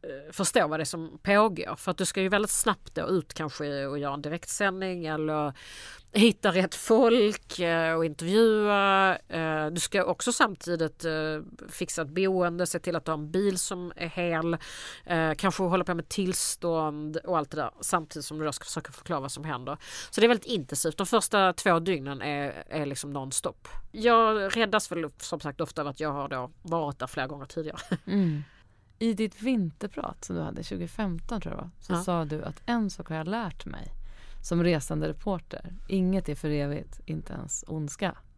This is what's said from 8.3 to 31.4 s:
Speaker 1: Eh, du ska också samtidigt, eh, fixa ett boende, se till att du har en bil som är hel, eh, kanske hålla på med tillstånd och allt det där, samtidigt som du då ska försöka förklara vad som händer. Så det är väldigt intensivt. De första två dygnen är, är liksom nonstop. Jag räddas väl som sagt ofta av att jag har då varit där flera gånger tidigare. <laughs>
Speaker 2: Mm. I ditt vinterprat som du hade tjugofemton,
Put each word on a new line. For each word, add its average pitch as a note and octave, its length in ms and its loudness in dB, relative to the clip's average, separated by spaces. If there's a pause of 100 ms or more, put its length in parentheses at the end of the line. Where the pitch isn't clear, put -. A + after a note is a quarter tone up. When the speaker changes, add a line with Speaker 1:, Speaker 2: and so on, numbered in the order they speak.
Speaker 1:
Eh, D#3 500 -2
du E3 120 -2
ska - 240 2
också - 280 0
samtidigt, F3 760 0
eh, D#3 360 -2 (280)
fixa - 320 -4
ett C#3+ 80 -4
boende, F3+ 580 2
se E3+ 120 -2
till E3+ 160 -2
att D#3+ 100 -2
du E3 60 -2
har D#3 60 -2
en D3+ 140 -8
bil F#3+ 280 2
som F3+ 360 -4
är E3+ 120 -6
hel, E3+ 500 0 (480)
eh, D#3+ 320 2
kanske F#3+ 260 0
hålla F3+ 200 2
på F3+ 120 -2
med E3 140 -6
tillstånd D#3+ 1080 0
och F3 200 -2
allt D3 140 -2
det D3+ 60 -6
där, C3+ 140 -2 (100)
samtidigt D#3 440 -2
som D#3 140 -8
du D#3 60 -2
då D3 60 0
ska - 140 -8
försöka - 260 -8
förklara D#3 280 -4
vad C3+ 120 -6
som C#3+ 120 -10
händer. C3+ 340 -6 (320)
Så - 120 2
det A3 40 10
är A#3 40 8
väldigt A#3 220 4
intensivt. E3+ 460 -2
De G3 100 0
första G3 460 4
två F3 260 4
dygnen C#3+ 420 -2
är, C#3+ 480 -4
är D3+ 160 -2
liksom C#3 280 -6
nonstop. C3+ 540 -6 (240)
Jag A3 680 4
räddas G#3+ 340 2
väl E3 260 -4
som - 220 -6
sagt D3+ 220 -4
ofta D#3 200 -4
av C#3+ 60 -2
att C#3 120 -8
jag D3+ 120 -2
har C#3 160 -4
då C3 240 -6 (100)
varit D#3 380 -2
där C3 80 -4
flera C3 200 -4
gånger C#3+ 180 -10
tidigare. D#3 340 -8 (120)
<laughs> - 140 -2
Speaker 2:
Mm. F3 380 2 (560)
I A3+ 140 2
ditt G#3+ 280 -4
vinterprat G#3 840 -2
som F3 100 -6
du E3+ 60 -2
hade - 220 -6
tjugofemton, F3+ 760 -4